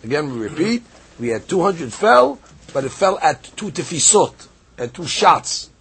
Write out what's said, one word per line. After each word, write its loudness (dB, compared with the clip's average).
Again, -4
we -8
repeat, -2
we -4
had -4
two 0
hundred -2
fell, 4
but -2
it -6
fell 0
at 0
two -10
tefisot, 0
at -8
two -12
shots. 0